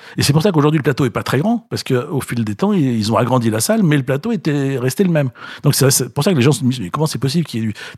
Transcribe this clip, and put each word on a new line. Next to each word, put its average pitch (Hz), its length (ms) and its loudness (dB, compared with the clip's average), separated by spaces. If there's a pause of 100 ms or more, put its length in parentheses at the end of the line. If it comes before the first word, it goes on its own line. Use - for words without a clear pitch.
(160)
Et - 80 -2
c'est 139 100 2
pour 160 80 2
ça 208 100 2
qu'aujourd'hui, 151 260 4
le 143 60 -2
plateau 143 220 0
est 117 40 0
pas 110 140 -6
très 131 160 -2
grand, 226 300 -2
parce 107 140 -6
que 135 100 -4
au 123 280 -2
fil 120 240 -4
des 104 100 -4
temps, 202 180 0
ils, 131 240 0
ils 107 140 0
ont 104 60 2
agrandi 120 320 2
la 107 100 0
salle, 214 240 0
mais 151 140 4
le 135 60 0
plateau 143 280 -2
était 143 480 -2
resté 127 240 0
le 180 80 2
même. 147 180 2 (340)
Donc 143 120 4
c'est, 139 160 4
c'est 127 220 -2
pour 143 100 0
ça 208 80 2
que 165 60 2
les 120 40 4
gens 127 100 6
se - 120 0
disent, « 123 180 0
Mais 90 80 -6
comment 151 180 -2
c'est 120 120 -6
possible 139 260 0
qu'il 113 160 -6
y - 20 -2
ait 113 40 -2
eu 104 60 -4 (240)